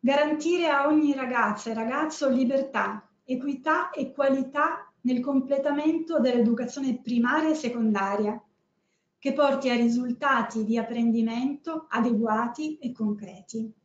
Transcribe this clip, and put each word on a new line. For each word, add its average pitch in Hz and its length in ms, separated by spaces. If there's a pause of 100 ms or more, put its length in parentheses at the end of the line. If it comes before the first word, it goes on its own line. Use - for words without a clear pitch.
Garantire 302 680
a 277 160
ogni 302 260
ragazza 240 580
e 220 40
ragazzo 269 560
libertà, 240 760 (160)
equità 285 680
e - 220
qualità 277 800 (120)
nel 247 180
completamento 285 1000
dell'educazione 240 840
primaria 247 480
e 302 40
secondaria, 214 880 (760)
che - 160
porti 269 340
a 240 60
risultati 240 920
di 226 140
apprendimento 233 1120
adeguati 233 880
e 247 140
concreti. 208 760 (140)